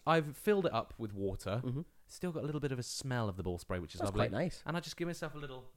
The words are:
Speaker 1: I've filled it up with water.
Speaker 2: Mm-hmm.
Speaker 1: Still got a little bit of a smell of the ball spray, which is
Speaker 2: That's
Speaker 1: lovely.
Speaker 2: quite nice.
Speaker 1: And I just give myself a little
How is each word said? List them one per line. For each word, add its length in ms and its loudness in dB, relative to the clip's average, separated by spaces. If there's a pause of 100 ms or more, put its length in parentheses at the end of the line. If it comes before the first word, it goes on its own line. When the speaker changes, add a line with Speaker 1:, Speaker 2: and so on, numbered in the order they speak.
Speaker 1:
I've 300 6
filled 300 4
it 60 4
up 240 -2
with 180 -4
water. 500 0
Speaker 2:
Mm-hmm. 180 -2 (260)
Speaker 1:
Still 240 -4
got 100 -2
a 40 0
little 140 0
bit 120 2
of 60 0
a 40 -4
smell 460 0
of 80 -2
the 60 -4
ball 160 0
spray, 200 -4
which 160 -6
is 60 -8
Speaker 2:
That's 80 2
Speaker 1:
lovely. 200 4
Speaker 2:
quite 40 -2
nice. 340 0
Speaker 1:
And 100 -2
I 40 0
just 160 -10
give 120 -2
myself 260 -4
a 40 -8
little 260 -8 (120)